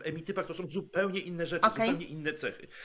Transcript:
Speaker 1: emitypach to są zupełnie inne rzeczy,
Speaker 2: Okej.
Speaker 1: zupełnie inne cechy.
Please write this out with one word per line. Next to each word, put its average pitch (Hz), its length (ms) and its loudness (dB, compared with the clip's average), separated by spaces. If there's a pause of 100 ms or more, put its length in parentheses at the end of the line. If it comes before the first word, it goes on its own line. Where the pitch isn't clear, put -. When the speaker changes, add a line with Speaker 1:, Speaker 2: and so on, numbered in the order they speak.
Speaker 1:
emitypach 160 420 -2
to - 80 -6
są 180 140 -6
zupełnie 185 520 0
inne 170 260 -2
rzeczy, - 220 4
Speaker 2:
Okej. 220 180 4
Speaker 1:
zupełnie 170 200 2
inne 151 280 -4
cechy. - 340 -6 (180)